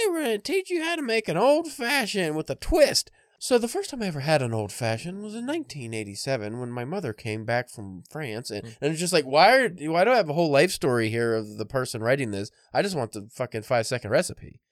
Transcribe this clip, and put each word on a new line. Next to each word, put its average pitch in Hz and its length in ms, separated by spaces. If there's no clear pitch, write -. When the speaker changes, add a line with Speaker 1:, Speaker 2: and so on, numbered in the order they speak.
Speaker 1:
we're 330 140
gonna 226 160
teach 370 320
you 330 140
how 339 100
to 330 80
make 226 260
an 160 80
old-fashioned 240 1000
with 156 140
a 131 40
twist." - 560
So 247 140
the 233 120
first 381 200
time 247 140
I 202 40
ever 151 140
had 147 220
an 117 100
old-fashioned 117 680
was 214 120
in 233 120
nineteen 151 480
eighty-seven 110 680
when 120 100
my 120 140
mother 156 300
came 110 320
back 120 240
from 95 400
France. 127 400
And, 104 140
Speaker 2:
Mm. 113 180
Speaker 1:
and 147 100
it's 160 80
just 180 140
like, 151 100
why 165 320
are, 254 140
why 170 340
do 233 60
I 254 60
have 180 120
a 143 60
whole 165 160
life 151 200
story 120 380
here 117 260
of 107 220
the 107 80
person 123 380
writing 123 300
this? 101 180
I 139 80
just 190 120
want 127 180
the 107 200
fucking 113 300
five-second 117 480
recipe. - 500